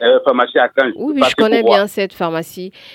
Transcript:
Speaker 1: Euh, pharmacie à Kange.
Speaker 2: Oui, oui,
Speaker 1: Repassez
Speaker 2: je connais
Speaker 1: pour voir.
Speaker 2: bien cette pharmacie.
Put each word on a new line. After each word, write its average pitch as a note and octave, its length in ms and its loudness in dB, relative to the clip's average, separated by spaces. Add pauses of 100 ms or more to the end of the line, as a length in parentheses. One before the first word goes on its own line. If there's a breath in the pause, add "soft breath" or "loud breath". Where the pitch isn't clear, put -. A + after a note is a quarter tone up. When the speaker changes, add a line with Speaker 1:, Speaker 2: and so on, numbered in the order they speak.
Speaker 1:
Euh, B2+ 220 4
pharmacie B2+ 340 0
à B2 100 2
Kange. C3 280 -2
Speaker 2:
Oui, A#3 100 -8
oui, D4+ 80 -4
Speaker 1:
Repassez C4 160 2
Speaker 2:
je - 60 -8
connais A3 240 2
Speaker 1:
pour A3+ 80 0
voir. A3 100 4
Speaker 2:
bien G3+ 80 -2
cette G3 260 -6
pharmacie. E3+ 600 -8 (220 loud breath)